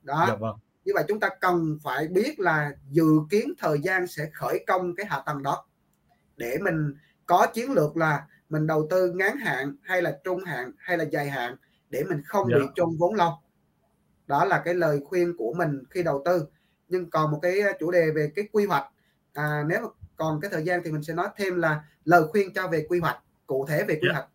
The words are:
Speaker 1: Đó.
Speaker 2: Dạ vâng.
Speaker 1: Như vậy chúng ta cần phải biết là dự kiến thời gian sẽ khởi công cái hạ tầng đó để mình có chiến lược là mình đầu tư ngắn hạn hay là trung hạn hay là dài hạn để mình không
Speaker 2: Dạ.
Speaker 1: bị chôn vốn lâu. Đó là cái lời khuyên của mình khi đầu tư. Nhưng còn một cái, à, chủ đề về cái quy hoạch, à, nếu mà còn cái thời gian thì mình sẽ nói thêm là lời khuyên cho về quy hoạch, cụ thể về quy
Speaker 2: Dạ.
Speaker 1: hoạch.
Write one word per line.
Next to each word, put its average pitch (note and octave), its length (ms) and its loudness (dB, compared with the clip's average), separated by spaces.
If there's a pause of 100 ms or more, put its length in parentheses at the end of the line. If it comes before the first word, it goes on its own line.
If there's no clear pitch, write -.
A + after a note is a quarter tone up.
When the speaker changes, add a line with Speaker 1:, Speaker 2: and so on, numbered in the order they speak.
Speaker 1:
Đó. D3+ 240 2
Speaker 2:
Dạ - 80 2
vâng. G#2+ 200 -4 (300)
Speaker 1:
Như F#3+ 100 -2
vậy D#3 120 2
chúng G#3+ 120 0
ta G3+ 100 2 (120)
cần E3 420 2
phải C#3 240 -2
biết G#3+ 320 0
là D#3 320 0 (180)
dự D#3+ 180 4 (220)
kiến A#3 300 0
thời D3+ 200 0
gian F3+ 280 -2
sẽ D3+ 260 -8
khởi C#3 340 -4
công F3+ 280 0
cái G3 100 -6
hạ D3 200 -6
tầng C#3+ 180 -4
đó C#3+ 220 -4 (720)
để A#2+ 240 -6
mình D#3 320 0 (320)
có F#3+ 280 4
chiến B3 180 -4
lược D#3+ 260 2
là D#3 280 0 (240)
mình D#3 180 0
đầu D#3 220 0
tư F#3 240 2
ngắn G3 240 0
hạn C#3+ 460 -4
hay F3+ 180 0
là D#3+ 220 -2
trung F#3 200 -4
hạn B2+ 340 -8
hay F3 200 -4
là D#3+ 60 -2
dài D3 260 -2
hạn B2+ 260 -6 (340)
để C3 200 -4
mình D3+ 160 -2
không G3 260 0
Speaker 2:
Dạ. C#3+ 80 6
Speaker 1:
bị C#3 60 0 (100)
chôn F3 140 0 (100)
vốn F3+ 160 2
lâu. E3+ 160 4 (960)
Đó C#3+ 180 4
là F3 200 2
cái E3+ 80 0
lời D#3 320 2
khuyên F3 320 0
của A#2 200 -2
mình D3 320 -2
khi F3+ 140 -4
đầu C#3 220 0
tư. F3 200 2 (420)
Nhưng F3+ 220 -4
còn D#3 220 2
một D3+ 100 -2
cái, F3+ 200 2
à, G3+ 180 2
chủ D#3+ 120 -2
đề E3 240 4
về D3+ 200 0
cái G#3 160 -4
quy G#3 140 2
hoạch, F3 200 0 (480)
à, D3 340 -2
nếu F#3 140 0
mà A3+ 60 -10 (280)
còn D#3 260 -2
cái G3+ 120 -8
thời D#3 100 -2
gian F3 200 0
thì E3 80 -6
mình D3+ 120 -4
sẽ D#3+ 100 -8
nói F3 140 -2 (100)
thêm F3+ 240 0
là D#3 220 0 (220)
lời E3+ 260 8
khuyên G3 220 2
cho F#3 140 -4
về D#3+ 220 -2
quy F3+ 100 2
hoạch, D3+ 180 -2 (300)
cụ C3+ 220 -2
thể D#3 140 0
về E3+ 120 0
quy D#3 120 0
Speaker 2:
Dạ. C#3+ 60 2
Speaker 1:
hoạch. C3+ 220 -6